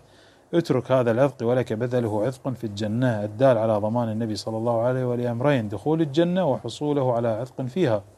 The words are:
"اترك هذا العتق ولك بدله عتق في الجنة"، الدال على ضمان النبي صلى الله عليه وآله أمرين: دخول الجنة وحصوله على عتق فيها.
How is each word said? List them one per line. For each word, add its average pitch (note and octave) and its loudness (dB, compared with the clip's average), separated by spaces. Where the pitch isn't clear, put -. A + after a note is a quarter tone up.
"اترك D3 0
هذا B2+ 4
العتق B2 2
ولك B2 0
بدله A#2 0
عتق C3 -6
في A#2+ -8
الجنة"، A2 -2
الدال A2+ 4
على A2 2
ضمان A2 0
النبي A2 -4
صلى A2 -6
الله A2+ 0
عليه B2+ 0
وآله A#2+ -2
أمرين: A#2+ 0
دخول D3 -2
الجنة E3+ 2
وحصوله C3 -2
على A#2 0
عتق A#2 -4
فيها. B2 0